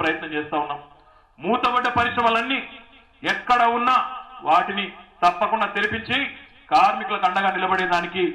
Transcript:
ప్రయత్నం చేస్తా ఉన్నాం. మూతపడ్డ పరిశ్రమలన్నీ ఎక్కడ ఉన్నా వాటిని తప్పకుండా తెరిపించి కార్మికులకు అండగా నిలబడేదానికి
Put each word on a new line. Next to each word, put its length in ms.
ప్రయత్నం 360
చేస్తా 260
ఉన్నాం. 180
మూతపడ్డ 480
పరిశ్రమలన్నీ 600
ఎక్కడ 380
ఉన్నా 180
వాటిని 360
తప్పకుండా 420
తెరిపించి 420
కార్మికులకు 560
అండగా 280
నిలబడేదానికి 680